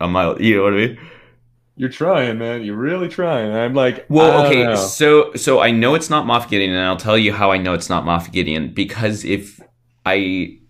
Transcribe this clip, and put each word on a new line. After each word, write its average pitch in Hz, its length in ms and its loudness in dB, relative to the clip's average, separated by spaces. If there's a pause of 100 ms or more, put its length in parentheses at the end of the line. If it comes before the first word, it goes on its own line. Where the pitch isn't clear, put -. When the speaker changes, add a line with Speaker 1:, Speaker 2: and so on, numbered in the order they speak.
Speaker 1:
a 87 80 -2
mile. 90 320 0
You 107 160 4
know 95 60 2
what 101 100 2
I - 20 0
mean? 117 240 -2 (800)
Speaker 2:
You're 131 100 -4
trying, 131 500 -2
man. 117 280 -6
You're 104 100 -8
really 170 320 -4
trying. 147 480 -4
I'm 120 180 -2
like, 127 360 0
Speaker 1:
Well, 156 200 6
Speaker 2:
I 147 140 4
don't 139 80 4
Speaker 1:
okay, 123 140 2
Speaker 2:
know. 113 100 0
Speaker 1:
so, 151 600 4
so 131 260 2
I 117 100 2
know 120 240 2
it's 160 140 -4
not 151 160 0
Moff 117 240 -2
Gideon, 98 220 0
and 92 140 -2
I'll 92 120 -2
tell 107 200 0
you 104 140 2
how 98 200 0
I 95 60 2
know 90 160 -2
it's 85 160 -6
not 85 140 -2
Moff 82 260 -2
Gideon. 78 440 -4
Because 104 500 -4
if - 380 -8 (440)
I 95 520 -2 (120)